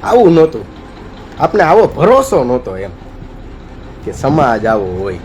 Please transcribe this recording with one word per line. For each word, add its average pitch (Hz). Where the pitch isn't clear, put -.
આવું 208
નહોતું, 156
આપણે 185
આવો 180
ભરોસો 220
નહોતો 123
એમ 95
કે -
સમાજ 135
આવો 98
હોય. 95